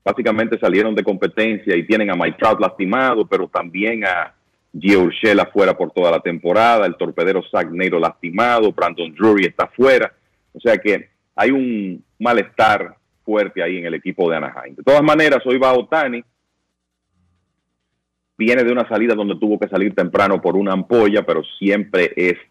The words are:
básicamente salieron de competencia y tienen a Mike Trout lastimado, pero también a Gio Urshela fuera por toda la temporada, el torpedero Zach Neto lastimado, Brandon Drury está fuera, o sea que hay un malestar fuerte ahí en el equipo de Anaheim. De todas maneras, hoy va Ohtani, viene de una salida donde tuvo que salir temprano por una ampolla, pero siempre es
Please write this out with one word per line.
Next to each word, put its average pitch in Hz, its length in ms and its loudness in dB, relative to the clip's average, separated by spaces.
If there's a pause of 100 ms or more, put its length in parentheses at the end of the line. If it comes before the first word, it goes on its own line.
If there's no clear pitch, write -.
básicamente 110 560 -2
salieron 104 380 0
de 104 80 -2
competencia 101 720 -2
y 85 100 -2
tienen 107 240 0
a 90 60 -2
Mike 85 240 -4
Trout 107 220 2
lastimado, 107 640 -2
pero 87 220 -2
también 98 560 -6
a 87 280 -4 (400)
Gio 95 280 2
Urshela 92 460 2
fuera 92 300 2
por 82 140 -4
toda 90 180 2
la 82 120 2
temporada, 98 640 2
el 87 100 -4
torpedero 90 560 -2
Zach 90 180 -2
Neto 87 300 -2
lastimado, 104 720 0
Brandon 85 420 -4
Drury 101 320 4
está 107 220 -4
fuera, 123 440 2 (420)
o - 60 -20
sea 113 180 2
que 95 320 -2 (260)
hay 113 160 2
un 110 520 -4 (140)
malestar 107 760 0 (300)
fuerte 104 360 -2
ahí 90 160 -4
en 85 80 -10
el 82 80 -6
equipo 85 360 -4
de 82 80 -2
Anaheim. 67 380 -10
De - 80 -20
todas 143 200 4
maneras, 151 420 2
hoy 131 120 0
va 127 160 2
Ohtani, 123 500 -2 (2250)
viene 120 260 2
de 120 80 2
una 120 160 -2
salida 113 260 0
donde 101 220 -2
tuvo 107 240 -2
que 101 80 -4
salir 98 260 -2
temprano 95 480 0
por 87 140 0
una 98 160 0
ampolla, 104 520 2
pero 80 200 -2 (160)
siempre 98 560 0
es 90 220 0 (120)